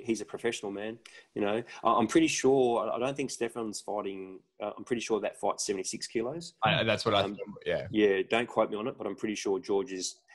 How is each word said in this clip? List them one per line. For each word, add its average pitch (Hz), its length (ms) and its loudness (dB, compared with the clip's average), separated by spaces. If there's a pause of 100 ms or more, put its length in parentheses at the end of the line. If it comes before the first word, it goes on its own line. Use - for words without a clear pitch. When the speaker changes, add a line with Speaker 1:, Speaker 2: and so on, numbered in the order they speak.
Speaker 1:
he's 110 140 0
a 101 40 -8
professional, - 460 -4
man. 107 260 -8 (380)
You 107 80 -2
know, 104 180 2 (220)
I, 113 120 6
I'm 110 120 6
pretty 165 220 6
sure, 123 600 4
I, - 60 -2
I 110 60 -2
don't 139 160 -2
think 135 160 -4
Stefan's 117 480 -6
fighting, 98 580 -6 (240)
uh, 104 160 -4
I'm 107 60 -14
pretty 117 180 -2
sure 107 180 0
that 101 200 -4
fight's - 260 -2
seventy-six - 400 -4
kilos. 135 560 -6
Speaker 2:
I, 107 220 4
that's 107 200 0
what 110 80 2
I 98 100 6
Speaker 1:
Um, 101 120 -4
Speaker 2:
think. 98 140 -10 (180)
Yeah. 82 240 -2
Speaker 1:
yeah, 101 400 4
don't 113 160 2
quote 110 240 0
me 107 60 -4
on 110 100 -4
it, 135 100 -6
but 104 80 -8
I'm 101 120 -6
pretty 107 180 -4
sure 98 240 0
George 95 340 -2
is, 92 220 -6 (200)